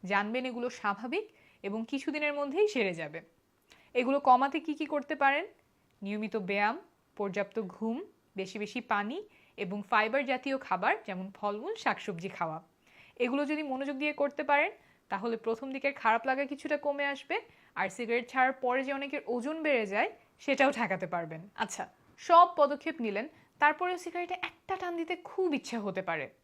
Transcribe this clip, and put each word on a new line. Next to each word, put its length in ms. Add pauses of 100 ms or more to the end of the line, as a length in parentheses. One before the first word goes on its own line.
জানবেন 400
এগুলো 260
স্বাভাবিক 580 (340)
এবং 260
কিছুদিনের 440
মধ্যেই 360
সেরে 260
যাবে। 260 (760)
এগুলো 260
কমাতে 400
কি 140
কি 120
করতে 280
পারেন? 320 (560)
নিয়মিত 340
ব্যায়াম, 440 (360)
পর্যাপ্ত 440
ঘুম, 440 (320)
বেশি 220
বেশি 220
পানি 480 (280)
এবং 340
ফাইবার 360
জাতীয় 320
খাবার 380 (100)
যেমন 240
ফলমূল, 440
শাকসবজি 540
খাওয়া। 340 (540)
এগুলো 300
যদি 160
মনোযোগ 340
দিয়ে 160
করতে 300
পারেন, 280 (380)
তাহলে 280
প্রথম 360
দিকের 200
খারাপ 340
লাগা 180
কিছুটা 320
কমে 300
আসবে। 340 (340)
আর 140
সিগারেট 420
ছাড়ার 220
পরে 320
যে 80
অনেকের 340
ওজন 360
বেড়ে 240
যায়, 240 (280)
সেটাও 340
ঠেকাতে 340
পারবেন। 480
আচ্ছা, 340 (300)
সব 380
পদক্ষেপ 440
নিলেন, 280 (300)
তারপরেও 400
সিগারেটে 360
একটা 420
টান 200
দিতে 200
খুব 380
ইচ্ছে 240
হতে 240
পারে। 280 (140)